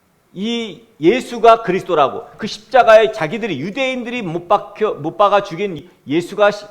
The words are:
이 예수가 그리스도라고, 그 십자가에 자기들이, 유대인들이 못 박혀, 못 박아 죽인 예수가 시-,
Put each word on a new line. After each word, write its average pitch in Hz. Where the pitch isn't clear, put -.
이 220
예수가 226
그리스도라고, 151
그 220
십자가에 226
자기들이, 180
유대인들이 247
못 170
박혀, 202
못 160
박아 202
죽인 170
예수가 170
시-, -